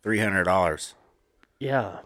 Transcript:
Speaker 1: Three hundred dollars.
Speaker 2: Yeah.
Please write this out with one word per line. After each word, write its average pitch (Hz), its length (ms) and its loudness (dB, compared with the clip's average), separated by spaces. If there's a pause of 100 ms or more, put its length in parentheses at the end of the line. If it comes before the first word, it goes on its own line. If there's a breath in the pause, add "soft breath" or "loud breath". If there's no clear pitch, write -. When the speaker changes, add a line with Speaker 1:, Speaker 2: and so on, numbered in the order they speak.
Speaker 1:
Three 107 160 0
hundred 98 240 2
dollars. 90 540 0 (640)
Speaker 2:
Yeah. 135 460 -4